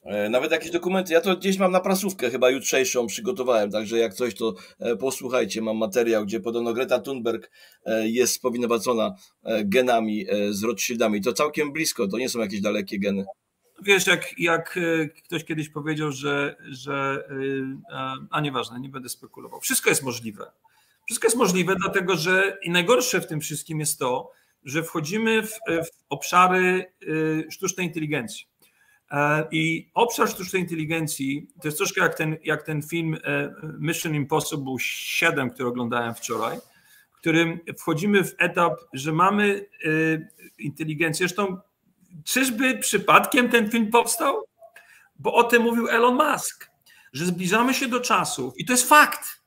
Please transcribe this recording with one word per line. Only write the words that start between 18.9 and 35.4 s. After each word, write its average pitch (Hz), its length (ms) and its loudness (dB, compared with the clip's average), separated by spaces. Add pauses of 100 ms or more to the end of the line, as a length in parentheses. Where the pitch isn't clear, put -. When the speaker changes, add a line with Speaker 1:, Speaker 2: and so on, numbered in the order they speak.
Speaker 2:
spekulował. - 500 -16
Wszystko - 300 0
jest 147 140 2
możliwe. 117 480 -8 (540)
Wszystko 233 220 -2
jest 240 100 4
możliwe, 185 380 2
dlatego 185 420 0
że 185 460 2
i 170 60 -6
najgorsze 180 520 2
w - 60 -10
tym 151 140 -4
wszystkim 156 380 -8
jest 151 200 -4
to, 131 320 -2 (340)
że 156 180 -4
wchodzimy 220 600 0
w, 214 80 -8
w 165 380 -2 (200)
obszary, 185 840 4 (560)
e, - 40 -16
sztucznej 185 360 -4
inteligencji. 151 580 -6 (680)
E, 147 400 2
i 160 420 -2
obszar 233 360 2
sztucznej 185 320 -4
inteligencji 156 880 -4 (140)
to 151 60 -4
jest 151 100 -4
troszkę 190 240 0
jak 165 140 2
ten, 156 280 -2
jak 151 200 -2
ten 156 180 -4
film, 160 420 -2
e, 143 300 -2 (260)
Mission 156 360 -2
Impossible 147 640 -2
siedem, 143 680 0